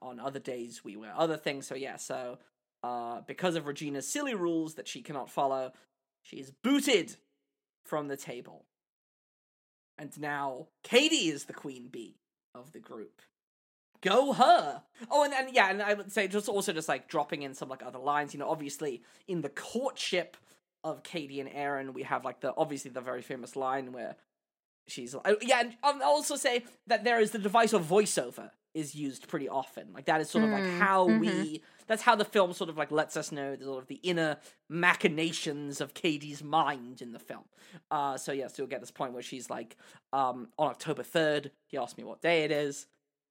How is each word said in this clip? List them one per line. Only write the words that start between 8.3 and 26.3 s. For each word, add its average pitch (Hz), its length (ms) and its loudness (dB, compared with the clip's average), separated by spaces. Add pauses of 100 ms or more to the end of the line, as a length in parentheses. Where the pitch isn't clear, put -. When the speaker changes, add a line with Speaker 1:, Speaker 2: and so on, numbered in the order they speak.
Speaker 1:
And 147 200 -14
now 143 500 -6 (140)
Katie 269 460 4
is 147 160 -4
the - 80 -14
queen 131 360 -12
bee, 120 280 -14 (380)
of 131 180 -18
the - 60 -18
group. 113 420 -16 (800)
Go 247 320 6
her! 247 500 6 (280)
Oh, 285 140 6
and, 285 80 0
and 262 220 -2
yeah, 202 160 8
and 202 100 -2
I 208 140 2
would 202 160 -8
say 202 160 2
just 202 220 -2
also 202 240 0
just, 156 160 -4
like, 139 200 -2
dropping 147 340 -2
in 135 120 -8
some, 135 140 -10
like, 131 160 -12
other 123 160 -10
lines. 143 340 0
You 143 60 -8
know, 135 100 -2
obviously, 143 520 -4 (260)
in 175 140 -2
the - 60 -2
courtship - 880 -4 (460)
of 147 220 -8
Katie 139 360 -8
and 135 120 -6
Aaron, 139 400 -4
we 131 100 -8
have, 135 220 -2
like, 127 160 -6
the, 127 160 -2
obviously 143 340 -2
the 123 100 -8
very 123 220 -6
famous 127 320 -10
line 131 380 -2
where 120 240 -8 (720)
she's, 123 260 -10
oh, 196 260 2
yeah, 240 200 6
and 240 240 -2
I'll 285 180 2
also 294 320 4